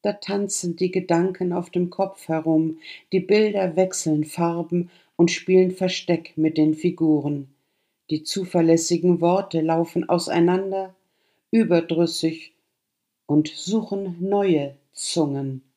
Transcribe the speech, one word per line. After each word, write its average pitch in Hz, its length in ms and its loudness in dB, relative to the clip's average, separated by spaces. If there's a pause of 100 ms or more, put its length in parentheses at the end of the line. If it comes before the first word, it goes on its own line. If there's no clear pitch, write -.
Da 208 100 -2
tanzen 196 640 -6
die 185 160 -2
Gedanken 180 600 0
auf 175 180 -6
dem 180 200 -2
Kopf - 380 -6
herum, 160 500 0 (320)
die 190 80 2
Bilder 196 560 0
wechseln 165 480 0
Farben 170 640 -2 (280)
und 175 160 4
spielen 185 400 4
Versteck 180 640 -4
mit 156 220 0
den 151 160 4
Figuren. 151 760 0 (640)
Die 156 120 -4
zuverlässigen 170 1000 2
Worte 175 420 0
laufen 165 460 -2
auseinander, 185 840 0 (560)
überdrüssig, 165 1000 0 (760)
und 156 220 2
suchen 196 720 -4
neue 185 560 0 (160)
Zungen. 139 680 -4 (140)